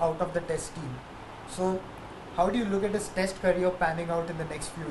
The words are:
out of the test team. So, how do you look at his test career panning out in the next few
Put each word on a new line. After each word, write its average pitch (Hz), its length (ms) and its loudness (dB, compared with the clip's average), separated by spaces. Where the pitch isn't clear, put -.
out 165 200 2
of 175 120 0
the 170 80 2
test - 340 -4
team. 135 200 -6
So, 185 320 0
how 180 120 6
do 214 100 2
you 233 60 2
look 196 200 2
at 202 80 2
his 202 160 0
test 190 340 0
career 180 280 6
panning 170 400 2
out 170 200 0
in 165 80 -4
the 160 60 -2
next 151 260 -6
few 160 200 -6